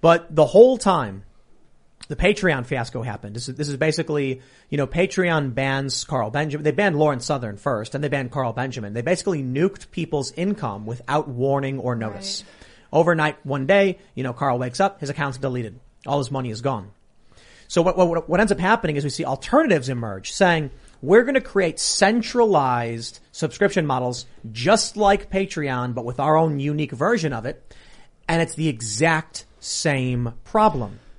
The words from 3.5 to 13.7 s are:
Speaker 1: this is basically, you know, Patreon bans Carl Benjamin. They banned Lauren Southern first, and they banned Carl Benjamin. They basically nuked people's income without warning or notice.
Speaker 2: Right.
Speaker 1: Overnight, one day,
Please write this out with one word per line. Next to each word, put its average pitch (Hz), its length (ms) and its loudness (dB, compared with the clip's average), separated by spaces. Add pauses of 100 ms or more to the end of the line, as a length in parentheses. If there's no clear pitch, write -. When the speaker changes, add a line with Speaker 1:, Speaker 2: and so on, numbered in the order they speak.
Speaker 1:
this 143 120 -4
is 143 80 -6
basically, 147 640 -2 (280)
you 147 100 -2
know, 139 80 0
Patreon 165 640 0
bans 135 520 -2
Carl 117 260 -2
Benjamin. 147 320 -4
They 151 80 2
banned 185 260 2
Lauren 147 220 2
Southern 113 380 -4
first, 117 400 -4
and 147 80 -2
they 147 40 -2
banned 131 220 -4
Carl 127 220 -4
Benjamin. 120 400 -6
They 117 100 -6
basically 170 400 -2
nuked 143 480 -2
people's 147 460 -4
income 143 500 -4
without 131 400 -4
warning 135 540 -2
or 123 160 -4
notice. 104 480 -8
Speaker 2:
Right. - 560 -4
Speaker 1:
Overnight, 160 440 2
one 135 220 -4
day, 196 320 4 (160)